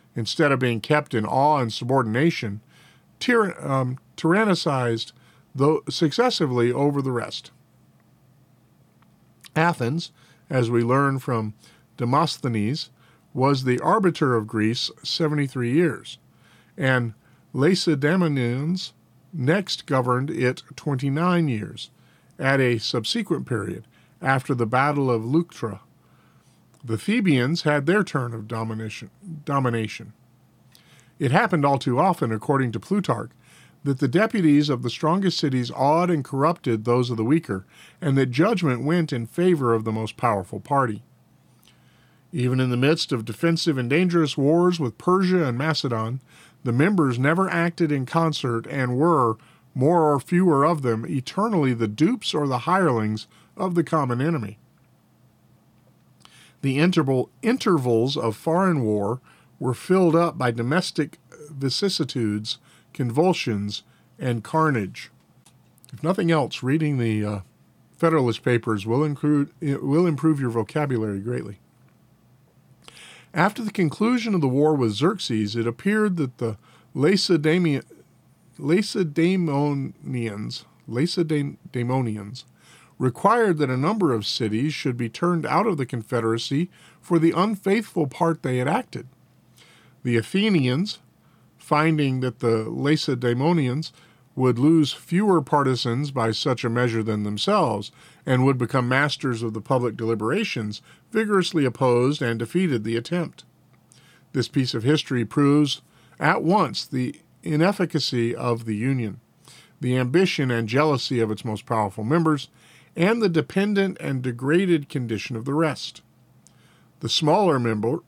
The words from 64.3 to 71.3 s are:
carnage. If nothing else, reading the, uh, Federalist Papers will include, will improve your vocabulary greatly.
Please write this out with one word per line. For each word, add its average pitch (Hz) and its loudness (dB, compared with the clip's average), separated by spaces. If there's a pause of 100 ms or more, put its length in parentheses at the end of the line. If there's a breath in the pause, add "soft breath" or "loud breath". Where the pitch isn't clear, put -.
carnage. 143 -2 (800)
If - -16
nothing 170 -2
else, 147 0
reading 143 0
the, 110 0
uh, 104 -4 (560)
Federalist 147 2
Papers 110 0
will 123 0
include, 147 0 (100)
will 143 0
improve 156 2
your 127 -2
vocabulary 113 -2
greatly. 110 -8 (1700 loud breath)